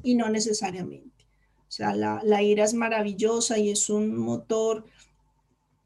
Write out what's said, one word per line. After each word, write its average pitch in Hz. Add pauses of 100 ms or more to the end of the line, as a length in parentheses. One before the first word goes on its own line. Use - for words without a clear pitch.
y 247
no 233
necesariamente. 214 (580)
O -
sea, 208
la, 214
la 208
ira 208
es 226
maravillosa 226
y 208
es 208
un 214
motor 226 (1000)